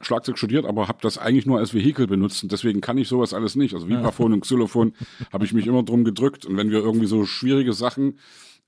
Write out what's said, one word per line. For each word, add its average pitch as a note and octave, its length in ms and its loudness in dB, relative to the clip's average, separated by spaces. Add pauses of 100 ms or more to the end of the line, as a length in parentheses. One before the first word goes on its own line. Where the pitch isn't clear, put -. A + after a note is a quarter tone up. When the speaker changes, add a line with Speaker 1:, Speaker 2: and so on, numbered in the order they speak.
Speaker 1:
Schlagzeug - 360 -4
studiert, A#2+ 280 0
aber G#2 220 -2
habe - 120 -6
das A2 180 -2
eigentlich B2+ 280 2
nur B2+ 120 2
als A2 160 -2
Vehikel B2 340 2
benutzt G2 360 0
und F#2 80 -8
deswegen G2+ 280 0
kann B2 180 -2
ich B2+ 100 0
sowas B2 260 0
alles G#2+ 220 -4
nicht. C3+ 180 2
Also E2+ 140 -8
Vibraphon A#2 440 0
Speaker 2:
Ja. - 20 4
Speaker 1:
und G2+ 80 2
Xylophon A#2 520 0 (180)
<laughs> - 200 -14
habe G2 120 -2
ich G2 80 -2
mich A2 160 2
immer B2+ 160 2
drum A#2 200 2
gedrückt. A2+ 400 -2
Und F#2+ 120 -4
wenn G#2+ 140 0
wir G#2+ 100 2
irgendwie A2 260 2
so G#2+ 180 2
schwierige B2+ 480 0
Sachen, B2 420 -2 (540)